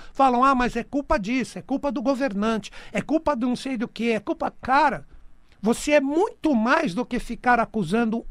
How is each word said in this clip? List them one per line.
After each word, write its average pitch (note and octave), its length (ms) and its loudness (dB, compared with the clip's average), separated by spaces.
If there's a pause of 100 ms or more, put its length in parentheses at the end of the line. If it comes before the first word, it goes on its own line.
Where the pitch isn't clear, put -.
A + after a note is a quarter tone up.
(140)
falam, B3+ 300 4
"Ah, C4+ 120 6
mas B3 200 0
é A#3 80 -4
culpa C#4 360 -2
disso, G#3+ 400 -4
é - 20 -12
culpa C#4 300 -4
do A#3+ 100 -4
governante, A3+ 720 -2 (200)
é G#3 80 -4
culpa D4+ 360 0
do A#3 100 -4
não B3 100 0
sei C4 220 -6
do A3+ 100 -4
quê, A#3 280 -2
é G#3 40 -2
culpa." D4 400 -6
Cara, C4 460 2 (560)
você A#3 300 0
é D4 100 6
muito D#4 540 0
mais A#3+ 400 2
do A3+ 100 -2
que B3 140 -4
ficar A#3+ 400 0
acusando A3 720 -2